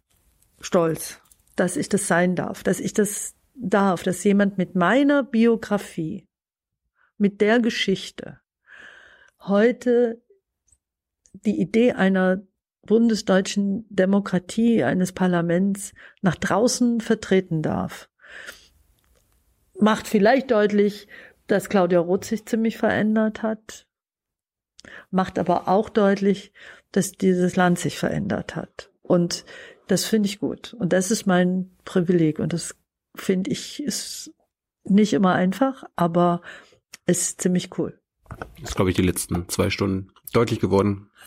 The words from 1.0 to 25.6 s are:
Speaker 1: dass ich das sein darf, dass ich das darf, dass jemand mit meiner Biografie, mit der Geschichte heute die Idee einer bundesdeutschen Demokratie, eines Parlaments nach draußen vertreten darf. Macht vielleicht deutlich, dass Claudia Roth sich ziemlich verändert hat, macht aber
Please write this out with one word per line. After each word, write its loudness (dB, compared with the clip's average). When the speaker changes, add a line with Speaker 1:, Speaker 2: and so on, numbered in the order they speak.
Speaker 1:
dass -2
ich -4
das 0
sein 2
darf, -8
dass 0
ich -6
das -4
darf, 0
dass -4
jemand 2
mit -4
meiner 4
Biografie, -2
mit 2
der 4
Geschichte -4
heute 2
die -4
Idee 2
einer 2
bundesdeutschen 0
Demokratie, 0
eines 0
Parlaments 0
nach 0
draußen 0
vertreten 0
darf. -6
Macht 2
vielleicht 2
deutlich, 0
dass 0
Claudia 4
Roth -2
sich -6
ziemlich -2
verändert 0
hat, -8
macht -2
aber 0